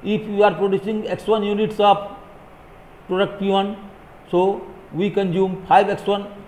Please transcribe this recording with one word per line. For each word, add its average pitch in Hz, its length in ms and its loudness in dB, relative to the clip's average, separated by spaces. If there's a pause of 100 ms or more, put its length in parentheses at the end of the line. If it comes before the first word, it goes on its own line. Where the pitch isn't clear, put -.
If 214 240 0
you 202 160 2
are 196 100 4
producing 196 540 -2
X 180 180 -6
one 214 160 2
units 208 380 -2
of 202 360 2 (920)
product 196 320 -2
P 196 80 -2
one, 196 280 0 (540)
so 185 340 2 (280)
we 185 180 0
consume 190 560 0
five 196 220 6
X 196 180 -4
one 202 220 -2 (200)